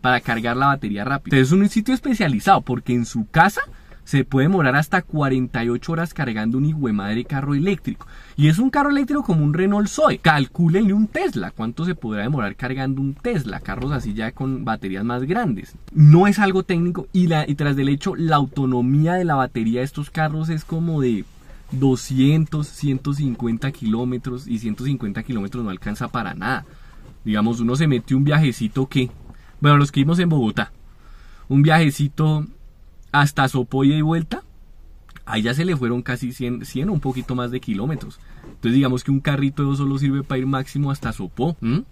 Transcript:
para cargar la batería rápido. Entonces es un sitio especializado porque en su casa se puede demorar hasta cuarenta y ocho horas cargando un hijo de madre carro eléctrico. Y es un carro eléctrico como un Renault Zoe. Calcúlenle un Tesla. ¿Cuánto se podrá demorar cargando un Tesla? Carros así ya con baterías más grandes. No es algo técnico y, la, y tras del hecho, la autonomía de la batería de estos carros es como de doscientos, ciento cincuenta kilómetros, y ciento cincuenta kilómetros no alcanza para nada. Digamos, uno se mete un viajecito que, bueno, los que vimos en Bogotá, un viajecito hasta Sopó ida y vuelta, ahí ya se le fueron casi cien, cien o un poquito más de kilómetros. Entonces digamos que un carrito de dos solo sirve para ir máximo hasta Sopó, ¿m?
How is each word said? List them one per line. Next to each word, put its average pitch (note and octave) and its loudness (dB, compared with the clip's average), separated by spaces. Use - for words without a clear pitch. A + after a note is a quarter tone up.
para B2 2
cargar A#2 -2
la C3+ 2
batería G#2 -2
rápido. C#3 0
Entonces C3 6
es F#3+ 6
un G3+ 4
sitio A3+ 0
especializado G3 2
porque B2 -2
en A#2+ 0
su G#3+ -6
casa E3 4
se C3+ 0
puede C3+ 2
demorar D#3+ 2
hasta E3 0
cuarenta C3 -2
y A#2 -2
ocho A#2+ -4
horas E3 -4
cargando A2+ -2
un C3+ 0
hijo D3+ -2
de A2 0
madre G#2 -4
carro C#3 -4
eléctrico. F3+ -4
Y D3 6
es D#3+ 4
un C4 2
carro C#4+ 2
eléctrico C#4+ 0
como D#3+ 2
un D3 2
Renault G3+ 2
Zoe. D4+ 2
Calcúlenle E3+ 2
un G#3 2
Tesla. G3 -4
¿Cuánto A#2+ -6
se F3+ -2
podrá G#2+ -6
demorar A#2 -2
cargando C3+ -4
un C3+ -4
Tesla? C#3+ -4
Carros B2+ -6
así A#2 -4
ya A2 -6
con C3 -6
baterías G#2 -6
más B2 -2
grandes. E3+ -2
No D#3 10
es G3+ 2
algo F#3+ 2
técnico F3 -2
y, F3+ 4
la, D#3+ 2
y C#3+ 0
tras C#3+ -2
del C#3 0
hecho, D3 -2
la D#3+ 2
autonomía C3+ 2
de F3+ 0
la D#3+ 0
batería B2 0
de B2+ -2
estos C#3+ -8
carros D#3+ -4
es D#3+ -4
como D#3+ -2
de A#2 0
doscientos, C#3 2
ciento C#3+ -4
cincuenta A#2+ -2
kilómetros, B2 -4
y A#2 -4
ciento G#2+ -6
cincuenta A#2+ -4
kilómetros A2+ -6
no A2 -4
alcanza G#2+ -8
para A2 -6
nada. A2+ -6
Digamos, A2 0
uno A#2+ 0
se D#3+ 2
mete C3 0
un C3+ 2
viajecito C3+ -2
que, B2+ -2
bueno, D3 6
los C#3+ 2
que C#3 0
vimos D#3+ 2
en F3 2
Bogotá, A2+ 0
un C#3 4
viajecito D#3 2
hasta C#3+ 2
Sopó C3+ 0
ida C#3+ 6
y D#3 2
vuelta, E3 -2
ahí A2 -4
ya A#2 0
se D#3 0
le F3+ 0
fueron B2 -2
casi B2 -6
cien, B2 -6
cien D3+ -4
o - -2
un D#3 0
poquito B2+ -4
más B2 -4
de B2 -6
kilómetros. B2+ -6
Entonces - -2
digamos B2+ 2
que - -4
un C3+ 2
carrito C#3 -2
de C#3 0
dos C#3 -2
solo C#3 0
sirve C#3 0
para C3+ -4
ir C3 -2
máximo C#3 -2
hasta A2+ -6
Sopó, A#2+ -4
¿m? C3+ -2